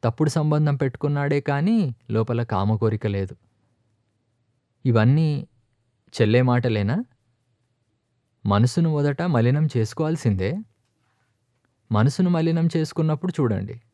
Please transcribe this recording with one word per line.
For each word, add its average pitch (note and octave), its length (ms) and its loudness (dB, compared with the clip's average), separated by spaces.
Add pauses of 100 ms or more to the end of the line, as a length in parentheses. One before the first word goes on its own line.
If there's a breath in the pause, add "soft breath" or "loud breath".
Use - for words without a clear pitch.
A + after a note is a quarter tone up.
తప్పుడు C3+ 240 0
సంబంధం D3+ 480 0
పెట్టుకున్నాడే C#3+ 640 -2
కానీ D3 540 -2 (160)
లోపల A#2 320 -2
కామ G#2+ 340 0
కోరిక A2 300 -2
లేదు. G2 300 -4 (1500)
ఇవన్నీ C3+ 640 2 (720)
చెల్లే A#2 220 4
మాటలేనా? B2 640 0 (1400)
మనసును B2 440 2
మొదట C#3+ 320 -2
మలినం D3 540 2
చేసుకోవాల్సిందే. A#2 800 -2 (1400)
మనసును C3+ 380 2
మలినం E3 460 0
చేసుకున్నప్పుడు D#3 640 -2
చూడండి A2 420 -2 (120)